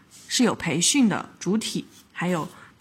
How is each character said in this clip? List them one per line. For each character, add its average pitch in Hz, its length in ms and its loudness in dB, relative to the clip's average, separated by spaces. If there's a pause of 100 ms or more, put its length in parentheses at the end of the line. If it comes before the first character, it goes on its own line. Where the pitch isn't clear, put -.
(280)
是 - 160 2
有 175 100 4
培 160 260 -2
训 247 280 4
的 151 300 -4
主 196 200 0
体， - 280 -6 (260)
还 - 160 -4
有 170 180 -2 (340)